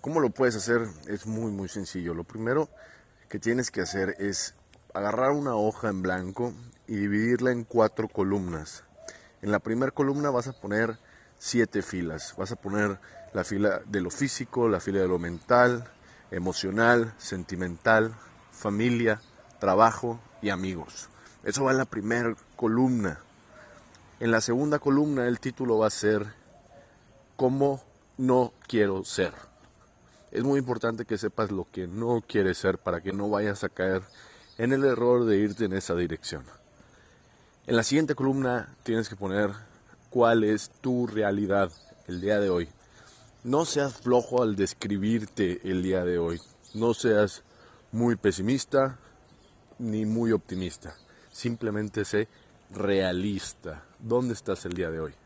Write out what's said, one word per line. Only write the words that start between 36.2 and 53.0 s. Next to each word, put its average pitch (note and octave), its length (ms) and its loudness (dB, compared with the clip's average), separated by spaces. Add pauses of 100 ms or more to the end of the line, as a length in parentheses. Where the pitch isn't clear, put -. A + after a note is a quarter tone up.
En A#2+ 80 2
la A2+ 80 4
siguiente C#3+ 320 2
columna C3 640 -2
tienes A2+ 260 -2
que A2 60 -10
poner G2+ 360 0 (600)
cuál A#2 320 4
es G#2+ 280 0 (100)
tu B2 260 -2
realidad G2+ 640 0 (380)
el F2+ 120 -8
día G2+ 200 0
de G2 100 0
hoy. F2 180 0 (760)
No C#3 200 0
seas C#3 300 -2
flojo B2 480 2
al G#2+ 140 0
describirte G2+ 1040 0 (100)
el F#2 140 0
día F#2 200 0
de F2 140 0
hoy. E2+ 220 -2 (340)
No A2+ 200 2
seas G#2+ 500 2 (480)
muy A#2 240 2
pesimista B2+ 840 0 (840)
ni G#2+ 240 -2
muy A2+ 260 2
optimista. F2+ 640 -4 (360)
Simplemente G#2+ 720 -4
sé G#2+ 240 -2 (420)
realista. F#2+ 1120 -2 (140)